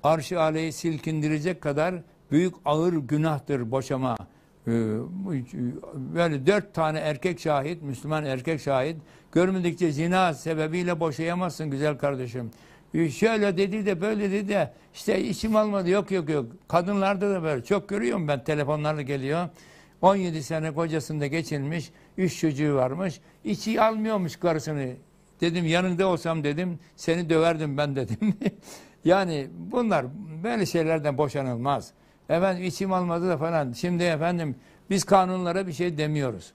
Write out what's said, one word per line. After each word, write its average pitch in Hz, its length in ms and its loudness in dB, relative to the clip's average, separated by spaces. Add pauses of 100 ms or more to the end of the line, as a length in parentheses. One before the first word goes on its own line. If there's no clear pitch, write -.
Arş-ı 160 380 2
Aleyhi 160 300 0
silkindirecek 156 880 -2
kadar 156 340 0 (360)
büyük, 175 240 4 (100)
ağır 160 280 4
günahtır 143 760 0
boşama. 131 460 -2 (500)
Ee, 117 40 0 (380)
bu, 185 240 -6 (600)
böyle 151 540 0
dört 202 260 2
tane 156 260 0
erkek 156 400 -2
şahit, 156 420 0
Müslüman 147 440 -4
erkek 135 360 -2
şahit, 139 360 0 (340)
görmedikçe 175 600 2
zina 170 420 2
sebebiyle 160 680 -2
boşayamazsın 165 720 -2
güzel 139 280 0
kardeşim. 127 540 -4 (420)
Ee, 160 160 2
şöyle 202 480 2
dedi 196 280 0
de, 185 160 0
böyle 208 300 0
dedi 202 180 -2
de, 185 240 0 (200)
işte - 300 0
içim 220 320 -2
almadı, 202 340 2
yok, 196 220 2
yok, 170 180 -2
yok. 143 160 0 (220)
Kadınlarda 196 680 2
da 180 100 -2
böyle, 143 200 -2
çok - 260 0
görüyorum 208 380 -2
ben, 139 160 0
telefonlarla 151 580 0
geliyor. 143 480 -2 (520)
On 190 140 8
yedi 170 280 -2
sene 160 300 -2
kocasında 156 540 -2
geçirmiş, 151 640 -4 (260)
üç 185 220 0
çocuğu 147 360 2
varmış, 139 440 0 (240)
içi 220 380 0
almıyormuş 220 540 2
karısını. 151 580 -2 (480)
Dedim, 170 260 0
yanında 180 400 2
olsam 165 360 0
dedim, 156 360 -2 (160)
seni 165 340 -2
döverdim 160 480 4
ben 143 180 0
dedim. 120 240 -2
<laughs> 214 160 2 (680)
Yani 165 420 4 (240)
bunlar, 214 340 2 (380)
böyle 220 220 0
şeylerden 156 520 0
boşanılmaz. 131 760 -2 (380)
Efendim, 180 340 2
içim 185 300 -2
almadı 175 360 0
da 165 80 2
falan. 151 340 0
Şimdi 175 320 -2
efendim, 165 520 0 (340)
biz 196 140 2
kanunlara 185 640 2
bir 160 60 -8
şey 170 240 -2
demiyoruz. 147 580 -2